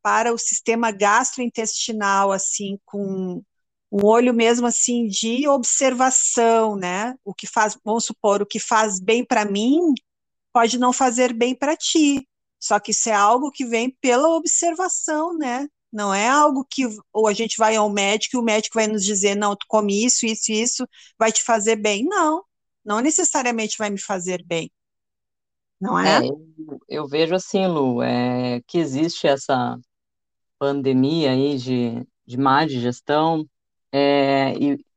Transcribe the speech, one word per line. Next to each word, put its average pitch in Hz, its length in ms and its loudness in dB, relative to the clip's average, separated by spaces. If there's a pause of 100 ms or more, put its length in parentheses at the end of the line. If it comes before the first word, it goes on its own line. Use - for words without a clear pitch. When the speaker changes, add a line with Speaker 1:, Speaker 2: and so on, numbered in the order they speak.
Speaker 1:
para 220 320 0
o 233 40 -6
sistema 233 540 0
gastrointestinal, 208 1400 0
assim, 196 540 -4
com 190 580 -6 (480)
um 202 140 2
olho 240 280 6
mesmo, 233 340 2
assim, 240 400 0
de 226 400 -2
observação, 240 1300 2
né? 196 380 -4 (100)
O 196 80 -10
que - 140 -16
faz, 214 380 0
vamos 220 200 -2
supor, 202 360 0
o 202 40 -4
que 208 140 -6
faz 214 400 0
bem 226 260 0
pra 220 200 0
mim 214 340 2 (760)
pode 233 260 2
não 247 140 2
fazer 247 400 2
bem 240 220 0
pra 285 220 -2
ti. 285 500 2 (320)
Só 208 200 0
que 214 120 -8
isso 202 180 0
é 220 40 0
algo 233 380 4
que - 140 -6
vem 233 260 -2 (100)
pela 262 280 4
observação, 330 1080 -2
né? 269 300 -4 (240)
Não 208 220 -2
é 202 160 2
algo 285 400 4
que - 140 -2 (300)
ou 220 140 2
a 208 60 2
gente 220 240 -4
vai 220 180 4
ao 214 140 2
médico 202 480 -2
e - 20 0
o 233 40 0
médico 220 320 0
vai 220 120 2
nos 214 180 -2
dizer, 202 300 0
"Não, 208 200 0
tu - 120 -14
come 208 380 2
isso, 247 200 0
isso, 220 260 -2
isso, 233 360 -2 (320)
vai 220 120 2
te - 120 -2
fazer 226 340 0
bem." 208 280 -2
Não, 349 380 0 (420)
não 208 160 -2
necessariamente 247 760 -2
vai 214 140 -4
me 196 100 -6
fazer 180 440 -6
bem. 170 260 -6 (1080)
Não 185 200 -2
é? 185 200 4
Speaker 2:
É, - 80 0
eu, 143 120 -6 (500)
eu 147 180 -6
vejo 160 280 0
assim, 190 320 -2
Lu, 131 360 0
é, 123 640 -2
que - 100 -4
existe 160 500 -2
essa 127 500 -2 (800)
pandemia 139 720 0
aí 135 260 0
de, 123 500 -4 (180)
de 120 120 -12
má 135 280 2
digestão, 147 800 -2 (460)
é, 139 640 2
e, 143 200 0 (200)